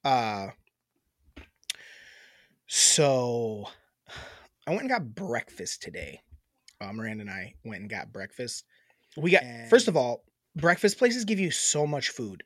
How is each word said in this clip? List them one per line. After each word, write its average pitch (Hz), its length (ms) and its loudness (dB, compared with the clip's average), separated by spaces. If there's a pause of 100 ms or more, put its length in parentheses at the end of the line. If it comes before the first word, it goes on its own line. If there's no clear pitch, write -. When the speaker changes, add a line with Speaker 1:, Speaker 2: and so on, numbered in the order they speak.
Speaker 1:
Uh, 110 440 0 (2250)
so, 120 1000 2 (960)
I 147 60 -4
went 214 100 -2
and 262 80 -6
got 160 260 -4
breakfast - 680 -8
today. 78 400 -14 (600)
Uh, 98 120 -10
Miranda 110 280 -8
and 104 100 -12
I 95 220 -12 (100)
went 104 180 -12
and 104 80 -14
got 101 220 -10
breakfast. 104 540 -12 (500)
We 160 160 2
got, 170 120 6
Speaker 2:
And 120 260 -14
Speaker 1:
first 240 180 8
of 160 100 2
all, 123 260 0 (320)
breakfast 175 420 4
places 247 280 2
give 202 140 0
you 180 100 2
so 151 380 0
much 147 220 -4
food 101 360 -10